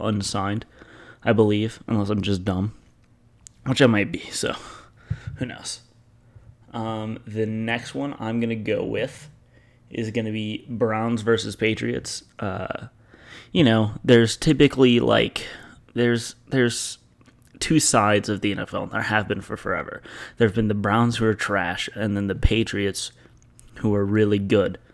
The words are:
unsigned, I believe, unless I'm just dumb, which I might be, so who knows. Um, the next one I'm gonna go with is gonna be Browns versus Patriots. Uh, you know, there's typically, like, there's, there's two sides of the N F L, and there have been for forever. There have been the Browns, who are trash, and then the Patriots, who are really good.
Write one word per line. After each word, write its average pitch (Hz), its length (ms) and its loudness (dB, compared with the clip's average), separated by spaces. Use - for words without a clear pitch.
unsigned, 101 600 -4
I 110 80 2
believe, 107 560 2
unless 104 220 0
I'm 104 120 0
just 95 220 -2
dumb, 98 300 -2
which 131 160 0
I 139 40 10
might 104 260 2
be, - 80 -8
so - 280 -6
who 127 80 -6
knows. - 360 -12
Um, 110 520 -6
the 110 200 -4
next 113 500 -4
one 139 240 -6
I'm 113 220 -4
gonna 117 140 -2
go 107 280 -4
with 113 460 -6
is 110 220 -6
gonna 110 220 -4
be 107 340 -6
Browns 113 540 -2
versus 113 340 0
Patriots. 120 680 -4
Uh, - 500 -8
you 180 100 6
know, 110 280 4
there's 117 320 6
typically, 135 640 4
like, 113 480 2
there's, 120 420 0
there's 123 480 0
two 160 200 2
sides 104 480 4
of 101 140 -4
the 104 100 0
N 95 80 -6
F - 140 -10
L, 98 100 -4
and - 80 -10
there 110 100 -4
have 107 280 -2
been 98 100 -4
for 107 160 -10
forever. - 460 -8
There 117 140 4
have 95 60 -4
been 113 120 2
the 104 60 0
Browns, 110 440 2
who 113 80 0
are 110 80 4
trash, 90 640 -2
and 101 220 -2
then 101 100 -2
the 95 80 -2
Patriots, 101 800 -2
who 104 200 0
are 101 100 0
really 104 340 2
good. 98 380 2